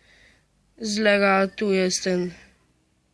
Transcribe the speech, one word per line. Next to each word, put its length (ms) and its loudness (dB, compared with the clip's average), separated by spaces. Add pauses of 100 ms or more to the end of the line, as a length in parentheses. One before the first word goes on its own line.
(760)
z 200 -6
Lega. 500 2
Tu 260 -2
jest 300 0
ten 300 -2 (800)